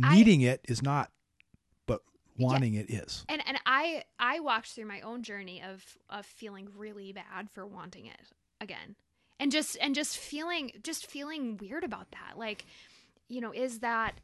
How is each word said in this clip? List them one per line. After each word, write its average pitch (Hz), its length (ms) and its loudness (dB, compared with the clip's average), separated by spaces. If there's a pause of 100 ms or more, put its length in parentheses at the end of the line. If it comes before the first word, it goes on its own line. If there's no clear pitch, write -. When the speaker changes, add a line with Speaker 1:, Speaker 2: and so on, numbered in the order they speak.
Speaker 1:
I 139 120 8
Speaker 2:
needing 208 260 12
it 127 280 4
is 117 140 -2
not, 139 280 0 (760)
but 113 140 0 (360)
Speaker 1:
Yeah. 127 100 2
Speaker 2:
wanting 127 280 4
it 107 160 -2
is. - 380 -6
Speaker 1:
And, 302 180 -2
and 277 200 -2
I, 294 380 2 (140)
I 254 220 0
walked 240 280 0
through 220 180 -12
my 202 160 -12
own 233 200 -10
journey 196 400 -12
of, 190 360 -16 (100)
of 202 160 -12
feeling 202 500 -16
really 202 380 -14
bad 190 380 -12
for 208 160 -14
wanting 180 400 -16
it - 140 -20 (420)
again. 185 340 -14 (440)
And 277 100 2
just, 302 300 0
and 277 120 0
just 285 260 -2
feeling, 311 520 -6 (140)
just 320 260 -8
feeling 285 460 -6
weird 208 260 -8
about 208 300 -8
that. - 260 -16
Like, 214 260 -8 (640)
you 247 120 -8
know, 226 120 -6
is 240 280 -4
that, 226 440 -2